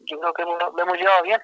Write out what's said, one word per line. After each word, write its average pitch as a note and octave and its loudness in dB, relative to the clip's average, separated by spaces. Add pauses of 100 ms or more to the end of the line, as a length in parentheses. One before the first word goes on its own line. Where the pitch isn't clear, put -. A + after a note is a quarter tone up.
yo D3+ -12
creo E3+ -2
que F3 -4
lo, F3 -4 (120)
lo E3+ -4
hemos F3+ 0
llevado F#3 4
bien, G#3 0